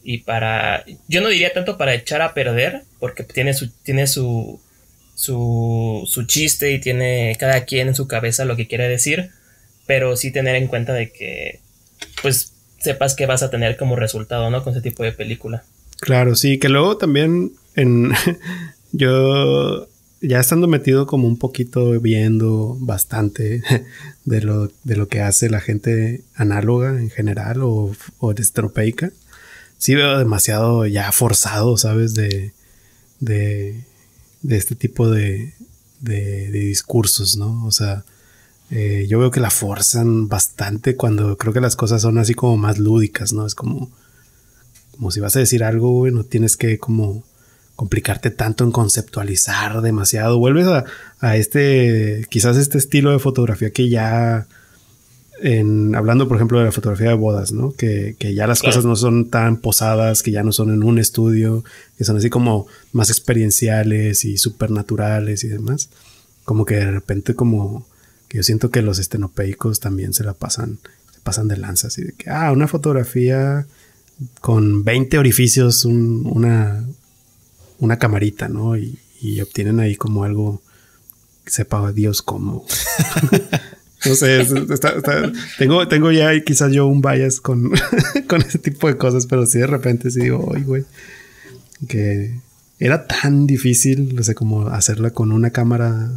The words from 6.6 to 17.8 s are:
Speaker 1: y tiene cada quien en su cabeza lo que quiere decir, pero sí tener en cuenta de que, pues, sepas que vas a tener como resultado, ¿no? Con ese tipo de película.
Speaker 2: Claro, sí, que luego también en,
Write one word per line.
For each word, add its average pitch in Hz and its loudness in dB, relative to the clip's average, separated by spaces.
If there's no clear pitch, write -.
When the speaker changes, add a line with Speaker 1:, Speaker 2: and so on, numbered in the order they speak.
Speaker 1:
y 135 -2
tiene 123 -2
cada 131 0
quien 131 -2
en 135 0
su 139 -2
cabeza 113 -2
lo 117 -2
que 113 -6
quiere 123 -4
decir, 151 -2
pero 131 0
sí 131 -6
tener 131 -2
en 131 0
cuenta 120 -4
de 117 -4
que, - -12
pues, - -2
sepas 139 -2
que 135 -2
vas 131 0
a 131 -2
tener 117 -2
como 127 -2
resultado, 113 -4
¿no? 127 -2
Con 131 -6
ese 123 -4
tipo 117 -8
de 113 -4
película. 113 -10
Speaker 2:
Claro, 123 2
sí, 139 2
que 139 2
luego 170 2
también 170 0
en, 120 4